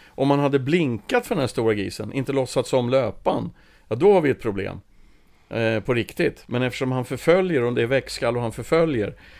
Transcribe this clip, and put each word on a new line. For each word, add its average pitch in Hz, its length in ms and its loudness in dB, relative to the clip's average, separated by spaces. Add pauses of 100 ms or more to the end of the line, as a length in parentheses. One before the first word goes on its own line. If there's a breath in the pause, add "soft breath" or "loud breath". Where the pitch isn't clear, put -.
om 135 180 -2
man 143 120 4
hade 143 200 4
blinkat 139 680 0
för 233 80 -2
den 170 60 -2
här 123 60 0
stora 110 260 0
grisen, 104 400 -6
inte 131 200 -4
låtsats 131 360 -2
som 123 200 2
löpan, 123 600 -2 (360 soft breath)
ja, 110 80 -4
då 180 180 6
har 185 80 6
vi 147 80 2
ett 120 120 -2
problem. 98 380 -6 (720)
Eh, 113 300 0
på 123 140 -2
riktigt. 135 540 -2
Men 123 160 -2
eftersom 127 280 -4
han 127 140 -2
förföljer 165 580 2
och 120 100 0
det 120 80 2
är 117 40 2
växtskall 120 500 -2
och 120 60 -2
han 117 100 -4
förföljer, 139 640 0 (260 soft breath)